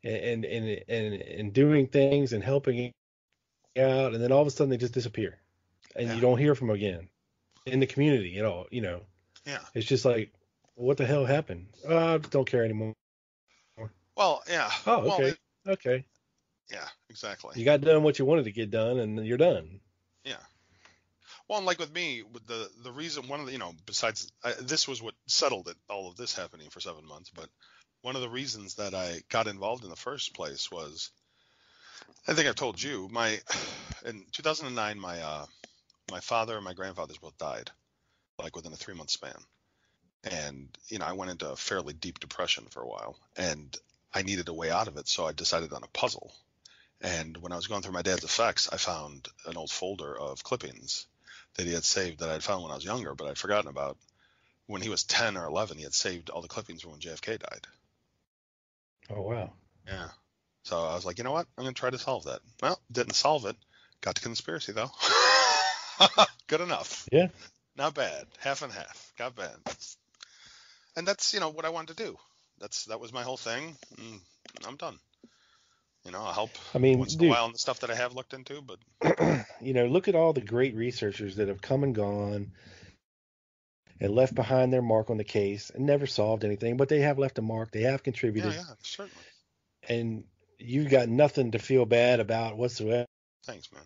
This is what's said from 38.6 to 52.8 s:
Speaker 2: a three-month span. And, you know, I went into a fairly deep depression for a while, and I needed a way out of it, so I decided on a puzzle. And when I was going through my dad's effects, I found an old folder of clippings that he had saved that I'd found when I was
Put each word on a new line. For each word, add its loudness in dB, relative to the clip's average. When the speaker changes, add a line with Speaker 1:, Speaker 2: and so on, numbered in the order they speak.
Speaker 2:
a -16
three-month -10
span. -8
And, -10
you -10
know, -6
I -4
went -8
into -8
a -10
fairly -6
deep -12
depression -4
for -14
a -10
while, -12
and -4
I -2
needed -4
a -8
way -4
out 0
of -14
it, -12
so 0
I -2
decided -2
on -12
a -18
puzzle. -4
And -4
when -12
I -8
was -6
going -4
through -10
my -2
dad's 0
effects, 0
I -6
found -6
an -10
old -10
folder -8
of -10
clippings -8
that -4
he -2
had -2
saved 0
that -4
I'd -4
found -2
when -10
I -8
was -10